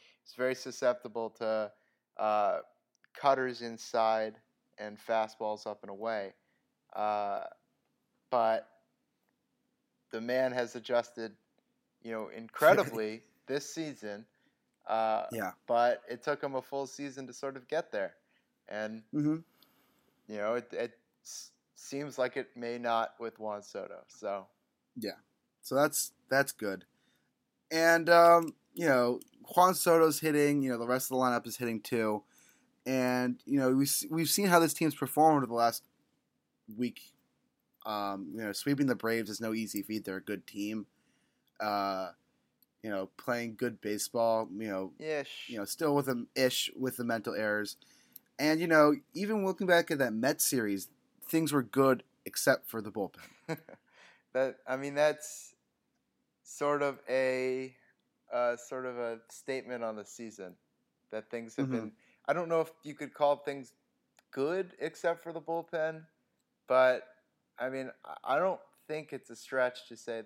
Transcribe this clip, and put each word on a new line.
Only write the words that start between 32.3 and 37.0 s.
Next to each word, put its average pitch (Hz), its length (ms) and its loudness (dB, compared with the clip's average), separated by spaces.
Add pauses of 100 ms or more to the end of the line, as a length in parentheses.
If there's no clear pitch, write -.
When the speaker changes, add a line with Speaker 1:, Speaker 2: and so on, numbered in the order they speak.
Speaker 2:
And, 127 600 0
you 139 140 0
know, 131 120 4
we 135 120 4
s-, 139 260 0
we've 160 200 0
seen 202 180 2
how 175 120 8
this 156 140 6
team's 156 220 0
performed 151 420 4
over 131 100 2
the 117 60 -6
last 117 300 2 (920)
week. 120 240 -4 (840)